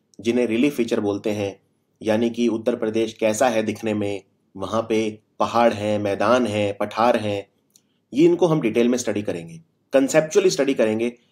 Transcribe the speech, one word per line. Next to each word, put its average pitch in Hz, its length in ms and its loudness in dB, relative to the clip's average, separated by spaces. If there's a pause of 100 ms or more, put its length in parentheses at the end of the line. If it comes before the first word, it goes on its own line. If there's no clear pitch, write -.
(220)
जिन्हें 117 260 0
रिलीफ 123 280 0
फीचर 117 240 -2
बोलते 101 320 -4
हैं, 101 300 -6 (400)
यानी 110 280 0
कि 117 180 0
उत्तर 113 280 -2
प्रदेश 110 380 -2
कैसा 110 360 0
है 110 140 0
दिखने 110 300 -4
में, 101 300 -4 (340)
वहाँ 101 320 -4
पे 110 320 -2 (180)
पहाड़ 113 340 4
हैं, 104 260 -2
मैदान 104 480 2
हैं, 104 300 -2
पठार 113 400 0
हैं, 104 340 -6 (600)
ये 143 120 4
इनको 175 220 4
हम 156 140 2
डिटेल 117 280 2
में 123 80 0
स्टडी 104 240 -4
करेंगे, 82 360 -8 (360)
कॉन्सेप्चुअली 156 560 2
स्टडी 139 240 0
करेंगे, 117 440 0 (140)